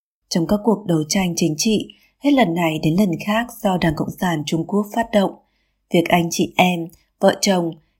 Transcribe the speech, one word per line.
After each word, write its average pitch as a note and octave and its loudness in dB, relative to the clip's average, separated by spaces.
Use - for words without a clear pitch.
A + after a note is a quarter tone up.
Trong E3 0
các G#3 0
cuộc G#3 0
đấu E3 2
tranh F#3 0
chính E3 0
trị, A3 0
hết C#4+ 2
lần A#3 4
này E3 0
đến D#3+ 2
lần G#3 2
khác A3 -2
do F#3 2
Đảng E3 0
Cộng - -4
sản E3 -2
Trung E3 -2
Quốc G3+ -2
phát A3+ -2
động, G3 2
việc E3+ 2
anh E3+ 2
chị - -2
em, F3 0
vợ - 2
chồng, F3+ 0